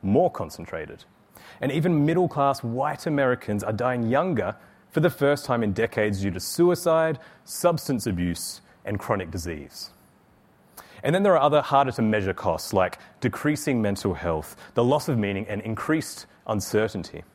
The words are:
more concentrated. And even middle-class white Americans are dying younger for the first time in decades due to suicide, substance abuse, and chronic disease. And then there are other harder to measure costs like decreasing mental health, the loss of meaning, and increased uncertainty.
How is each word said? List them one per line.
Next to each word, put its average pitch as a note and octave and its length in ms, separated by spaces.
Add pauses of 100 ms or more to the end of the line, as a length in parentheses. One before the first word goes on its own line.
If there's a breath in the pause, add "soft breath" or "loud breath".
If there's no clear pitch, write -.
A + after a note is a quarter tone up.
more B2+ 280
concentrated. - 720 (560 loud breath)
And C3 100
even D3+ 360
middle-class D3+ 580
white C3 420
Americans B2+ 560
are A2 100
dying A#2+ 360
younger D3+ 480 (320 loud breath)
for - 120
the E3 100
first C#3+ 340
time A#2+ 180
in G#2 100
decades G#2+ 500
due G2 80
to F#2 100
suicide, E3 760 (260 loud breath)
substance D3+ 600
abuse, F2 540 (240 soft breath)
and G#2 140
chronic F#2+ 320
disease. E2 600 (1120 loud breath)
And C#3+ 120
then G3 80
there G3 120
are D3 80
other D3 180
harder C#3 320
to A#2 100
measure G#2 300
costs F2 400
like F#2 260 (220 loud breath)
decreasing C#3+ 600
mental G2+ 340
health, E2 420 (180 loud breath)
the A#2 80
loss C#3 260
of B2+ 100
meaning, G2+ 300
and G#2 140
increased A2+ 640 (200 soft breath)
uncertainty. G#2 760 (120)